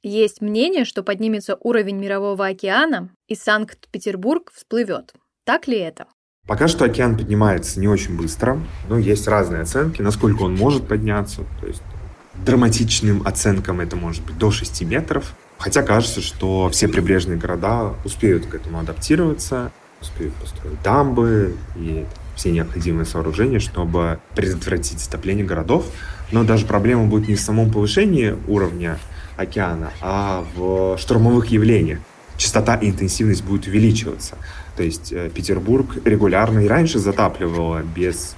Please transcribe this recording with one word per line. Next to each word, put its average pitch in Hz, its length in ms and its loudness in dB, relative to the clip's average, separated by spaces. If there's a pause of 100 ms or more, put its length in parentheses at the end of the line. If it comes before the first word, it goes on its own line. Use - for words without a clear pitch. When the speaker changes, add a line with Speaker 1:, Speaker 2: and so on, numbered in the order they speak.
Speaker 1:
Есть 214 360 0
мнение, 240 440 0
что - 180 -6
поднимется 208 580 -2
уровень 208 360 0
Мирового 196 500 -4
океана, 190 640 -2 (160)
и 220 80 -6
Санкт-Петербург 214 1200 -4
всплывёт. 208 580 -4 (320)
Так 277 220 0
ли 240 120 0
это? 165 280 -8 (400)
Speaker 2:
Пока 113 220 4
что 165 160 2
океан 117 320 2
поднимается 101 640 2
не 98 80 2
очень 92 300 2
быстро, 110 420 -2 (300)
но 117 100 2
есть 104 300 2
разные 87 340 0
оценки, 147 400 -2
насколько 104 400 2
он 92 120 0
может 123 340 2
подняться. 104 540 -2 (180)
То - 60 -10
есть - 160 -10 (640)
драматичным 110 800 4
оценкам 92 540 0
это 85 140 -4
может 85 300 -6
быть - 140 -10
до 107 120 4
шести - 340 -4
метров. - 520 -2 (220)
Хотя - 240 2
кажется, 107 400 2
что 95 480 0
все 95 180 2
прибрежные 90 480 2
города 101 580 -2 (100)
успеют 95 420 2
к - 80 -10
этому 82 260 -8
адаптироваться, 131 920 0 (300)
успеют - 340 -8
построить - 480 -10
дамбы 117 720 4 (220)
и 80 300 -4 (280)
все - 160 -2
необходимые 82 540 -2
сооружения, 90 540 0
чтобы 85 600 -2 (160)
предотвратить - 640 -2
затопление 98 460 -4
городов. 85 420 0 (460)
Но 113 100 4
даже 110 220 4
проблема 113 420 2
будет 107 220 2
не 104 60 4
в 101 60 0
самом 110 300 2
повышении 113 640 2 (140)
уровня 87 500 0 (380)
океана, 87 640 -4
а 98 440 -2 (120)
в 92 400 0
штормовых 113 520 4
явлениях. 104 520 4 (380)
Частота - 380 2
и 107 120 0
интенсивность 95 560 0
будут 98 220 -2
увеличиваться. - 720 2 (360)
То - 80 -4
есть, - 300 -4
э, 85 160 -6
Петербург - 800 0
регулярно 107 540 4
и 101 80 4
раньше 160 300 4
затапливало 85 840 0
без, 82 560 -4